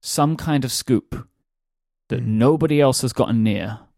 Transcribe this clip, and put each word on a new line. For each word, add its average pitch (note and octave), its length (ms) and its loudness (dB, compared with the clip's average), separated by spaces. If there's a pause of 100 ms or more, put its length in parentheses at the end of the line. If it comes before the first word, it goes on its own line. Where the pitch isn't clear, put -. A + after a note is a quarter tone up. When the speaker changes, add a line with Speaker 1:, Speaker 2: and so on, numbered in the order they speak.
Speaker 1:
some D#3 360 0
kind D3 280 -2
of B2 80 -4
scoop - 560 -2 (800)
that B2 140 -4
Speaker 2:
Mm. A#2 40 -4
Speaker 1:
nobody D3 540 2
else C3+ 220 2
has B2+ 100 -2
gotten A#2 300 0
near G#2+ 380 -2 (180)